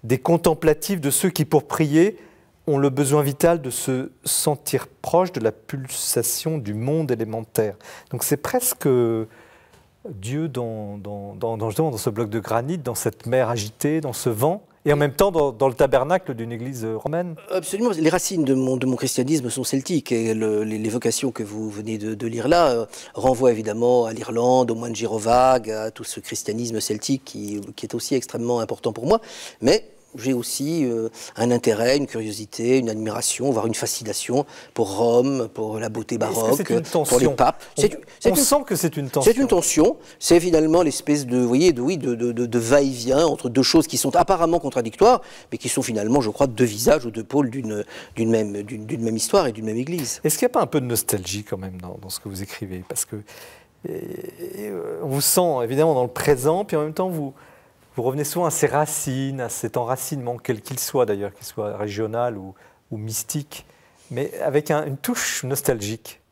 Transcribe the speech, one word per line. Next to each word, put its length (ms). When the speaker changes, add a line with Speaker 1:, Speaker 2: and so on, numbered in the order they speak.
Speaker 1:
des 140
contemplatifs, 800
de 100
ceux 200
qui, 140
pour 200
prier, 520
ont 100
le 120
besoin 320
vital 400
de 80
se 400
sentir 640
proche 420
de 80
la 140
pulsation 1040
du 160
monde 380
élémentaire. » 640
Donc 140
c'est 120
presque 520
Dieu 400
dans, 500
dans, 380
dans, 200
dans, 140
justement, 220
dans 40
ce 140
bloc 180
de 120
granit, 380
dans 180
cette 300
mer 220
agitée, 520
dans 120
ce 180
vent, 340
et 80
en 40
même 160
temps 200
dans, 180
dans 160
le 80
tabernacle 600
d'une 180
église 320
romaine. 500
Speaker 2:
Absolument. 400
Les 180
racines 360
de 100
mon, 220
de 100
mon 80
christianisme 560
sont 140
celtiques, 480
et 200
le, 300
les, 160
l'évocation 540
que 100
vous 260
venez 300
de, 160
de 140
lire 180
là, 240
euh, 160
renvoie 360
évidemment 560
à 60
l'Irlande, 580
aux 60
moines 180
girovagues, 760
à 200
tout 140
ce 160
christianisme 600
celtique 440
qui, 360
qui 120
est 80
aussi 200
extrêmement 460
important 320
pour 140
moi. 140
Mais 280
j'ai 140
aussi, 540
euh, 240
un 140
intérêt, 480
une 80
curiosité, 720
une 100
admiration, 600
voire 160
une 80
fascination 720
pour 240
Rome, 560
pour 260
la 120
beauté 240
Speaker 1:
Est-ce 100
que 100
Speaker 2:
baroque, 220
Speaker 1:
c'est 140
une 100
Speaker 2:
pour 140
les 80
Speaker 1:
tension ? 80
Speaker 2:
papes. 280
Speaker 1:
On, 60
Speaker 2:
C'est, 180
c'est 100
Speaker 1:
on 40
Speaker 2:
une, 60
Speaker 1:
sent 160
que 100
c'est 200
une 140
tension. 200
Speaker 2:
c'est 80
une 80
tension. 520
C'est 220
finalement 400
l'espèce 460
de, 100
vous 100
voyez, 280
de, 80
oui, 160
de, 160
de, 180
de, 140
de 120
va-et-vient 680
entre 240
deux 140
choses 220
qui 120
sont 180
apparemment 420
contradictoires, 640
mais 60
qui 100
sont 140
finalement, 400
je 80
crois, 160
deux 180
visages 400
ou 60
deux 140
pôles 260
d'une, 340
d'une 160
même, 320
d'une, 240
d'une 160
même 140
histoire 320
et 40
d'une 140
même 100
église. 480
Speaker 1:
Est-ce 140
qu'il 80
n'y 60
a 20
pas 80
un 40
peu 140
de 60
nostalgie 580
quand 140
même 200
dans, 220
dans 80
ce 120
que 100
vous 120
écrivez ? 460
Parce 160
que, 120
et, 60
et, 760
euh, 340
on 60
vous 120
sent 420
évidemment 300
dans 120
le 40
présent, 560
puis 140
en 40
même 120
temps 160
vous, 240
vous 80
revenez 220
souvent 200
à 60
ces 160
racines, 760
à 80
cet 300
enracinement, 580
quel 240
qu'il 180
soit 280
d'ailleurs, 260
qu'il 140
soit 320
régional 580
ou, 160
ou 80
mystique, 680
mais 200
avec 260
un, 140
une 140
touche 460
nostalgique. 760